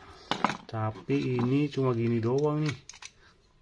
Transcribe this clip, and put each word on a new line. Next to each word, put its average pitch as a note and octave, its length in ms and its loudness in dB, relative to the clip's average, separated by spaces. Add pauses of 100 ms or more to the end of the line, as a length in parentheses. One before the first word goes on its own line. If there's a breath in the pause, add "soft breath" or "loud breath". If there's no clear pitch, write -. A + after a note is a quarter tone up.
(680 loud breath)
tapi B2+ 720 -2
ini C#3 320 2
cuma C3 240 2
gini A#2 240 2
doang D3 480 2
nih. D3 100 -4 (840 soft breath)